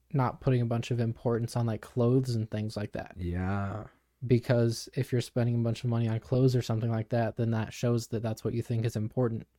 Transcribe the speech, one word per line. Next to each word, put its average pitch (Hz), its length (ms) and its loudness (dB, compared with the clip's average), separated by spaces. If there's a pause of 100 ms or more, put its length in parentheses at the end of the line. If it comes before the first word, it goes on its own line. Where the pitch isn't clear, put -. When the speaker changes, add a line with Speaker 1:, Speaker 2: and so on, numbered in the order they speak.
(140)
Speaker 1:
not 127 260 0
putting 127 220 2
a 117 40 0
bunch 117 240 -2
of 117 80 -2
importance 117 580 -2
on, 117 100 0
like, 110 160 -4
clothes 123 520 2
and 110 160 -2
things 107 240 -4
like 104 180 -6
that. - 260 -8
Speaker 2:
Yeah. 95 680 -2 (420)
Speaker 1:
Because 117 680 2
if - 180 -4
you're 123 80 2
spending 120 360 0
a - 20 0
bunch 117 260 0
of 120 60 0
money 117 180 0
on 110 120 0
clothes 127 360 4
or 117 60 2
something 113 280 0
like 110 200 -2
that, 113 260 0
then 113 160 0
that 110 200 -2
shows 120 360 0
that 110 140 -4
that's 110 220 -4
what 113 100 -2
you 117 80 -2
think 113 240 0
is 113 100 -2
important. 113 500 -2 (120)